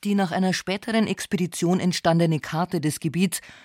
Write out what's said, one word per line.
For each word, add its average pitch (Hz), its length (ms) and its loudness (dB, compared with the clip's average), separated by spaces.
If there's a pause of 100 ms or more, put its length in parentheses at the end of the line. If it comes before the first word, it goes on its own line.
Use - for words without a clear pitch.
Die 202 100 2
nach 190 160 2
einer 190 220 2
späteren 208 540 -2
Expedition 180 720 0
entstandene 165 580 2
Karte 175 400 -4
des 147 220 -2
Gebiets 165 400 -2 (240)